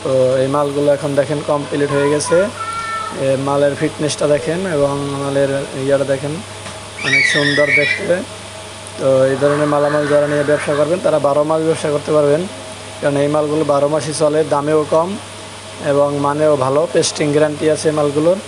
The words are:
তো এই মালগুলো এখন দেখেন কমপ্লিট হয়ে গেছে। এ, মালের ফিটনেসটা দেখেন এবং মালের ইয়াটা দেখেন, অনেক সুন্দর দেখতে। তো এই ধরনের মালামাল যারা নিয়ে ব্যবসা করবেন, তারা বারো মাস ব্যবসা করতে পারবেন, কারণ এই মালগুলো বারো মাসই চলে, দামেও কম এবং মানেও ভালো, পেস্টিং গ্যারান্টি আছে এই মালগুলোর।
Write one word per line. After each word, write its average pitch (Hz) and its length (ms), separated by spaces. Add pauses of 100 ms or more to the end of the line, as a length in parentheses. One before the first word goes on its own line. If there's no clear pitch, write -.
তো 131 320
এই 131 100
মালগুলো 143 460
এখন 143 220
দেখেন 139 320
কমপ্লিট 143 440
হয়ে 143 200
গেছে। 165 360 (760)
এ, 135 240
মালের 143 300
ফিটনেসটা 151 520
দেখেন 156 400
এবং 143 320
মালের 139 500 (380)
ইয়াটা 139 180
দেখেন, 139 260 (760)
অনেক - 220
সুন্দর 143 400
দেখতে। 143 500 (840)
তো 135 260
এই 135 160
ধরনের 147 260
মালামাল 147 400
যারা 147 200
নিয়ে 147 160
ব্যবসা 147 320
করবেন, 151 280
তারা 156 160
বারো 143 260
মাস 160 180
ব্যবসা 160 280
করতে 147 220
পারবেন, 151 340 (540)
কারণ 143 160
এই 143 120
মালগুলো 151 360
বারো 143 240
মাসই 151 300
চলে, 151 320
দামেও 151 400
কম 170 260 (680)
এবং 143 340
মানেও 147 380
ভালো, 139 360
পেস্টিং 156 400
গ্যারান্টি 151 380
আছে 151 180
এই 151 60
মালগুলোর। 151 420 (120)